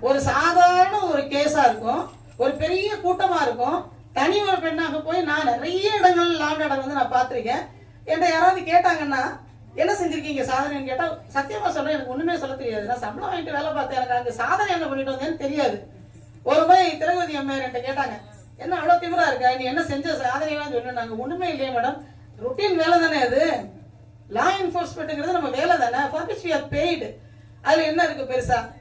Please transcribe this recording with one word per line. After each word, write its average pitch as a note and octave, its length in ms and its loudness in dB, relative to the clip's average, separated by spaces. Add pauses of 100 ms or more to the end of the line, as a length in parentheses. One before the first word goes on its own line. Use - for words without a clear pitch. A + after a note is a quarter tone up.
ஒரு C#4 200 2
சாதாரண F4 760 6
ஒரு D#4+ 220 0
கேஸா C#4+ 380 0
இருக்கும், A#3+ 520 2 (260)
ஒரு C4+ 140 2
பெரிய F#4+ 420 0
கூட்டமா F4+ 480 2
இருக்கும், C4 580 -2 (140)
தனி F4 280 2
ஒரு F#4+ 180 2
பெண்ணாக D#4+ 400 -2
போய் E4 220 -2
நான் D4+ 240 0
நிறைய F#4 500 0
இடங்கள் F4 360 4
லா D4+ 160 0
அண்ட் D#4 140 -2
ஆர்டர் C#4 180 -2
வந்து C4+ 140 -6
நான் B3+ 180 0
பார்த்திருக்கேன். B3 540 -2 (400)
என்கிட்ட E4 240 2
யாராவது F4 320 4
கேட்டாங்கன்னா, D#4+ 760 2 (360)
"என்ன F4+ 180 2
செஞ்சிருக்கீங்க D4+ 560 -4
சாதனைன்னு?" C4+ 360 -2
கேட்டா, C4+ 320 -4 (160)
சத்தியமா G4+ 360 -2
சொல்றேன், D#4 240 -2
எனக்கு C4 180 -4
ஒண்ணுமே E4 260 -2
சொல்ல C4+ 180 -6
தெரியாது. A3 280 -6
நான் A#3+ 140 -4
சம்பளம் B3 380 -6
வாங்கிட்டு D#4+ 160 -6
வேலை D4 100 -2
பார்த்தேன், D4 360 -2
எனக்கு B3 160 -2
அங்க B3 180 -2
சாதனை F#4 420 0
என்ன E4 120 -2
பண்ணிட்டு C4+ 260 -4
வந்தேன்னு C#4+ 260 -4
தெரியாது. C#4 500 -4 (560)
ஒரு D4 180 4
முறை F4 360 6
திலகவதி E4+ 360 -2
அம்மையார் C4+ 380 -6
என்கிட்ட B3 40 -8
கேட்டாங்க, A#3+ 440 -4 (380)
"என்ன E4+ 220 -4
அவ்வளவு F4 280 2
திமிரா E4+ 200 2
இருக்க, B3+ 280 2
நீ C4 80 -6
என்ன C4+ 200 -2
செஞ்ச C#4+ 280 -4
சாதனைலாம்?" D4 600 -4
சொன்னேன். B3 220 -4
"நாங்க A#3 220 -6
ஒண்ணுமே E4+ 340 -4
இல்லையே C4+ 240 -4
மேடம், B3 300 -2 (340)
ரொட்டீன் F4+ 380 -2
வேலை E4 240 4
தானே D#4 220 2
அது, C4+ 300 2 (800)
லா C4 300 2
என்ஃபோர்ஸ்மெண்ட்ங்கிறது E4 720 -4
நம்ம E4 180 0
வேலை D4 280 2
தானே, B3 200 0 (140)
for D#4 140 -4
which - 220 -8
we D#4+ 60 0
are D4 220 -4
paid. D4+ 380 -2 (480)
அதுல D#4+ 220 4
என்ன D#4 200 2
இருக்கு C4+ 300 -4
பெருசா? B3 360 0 (120)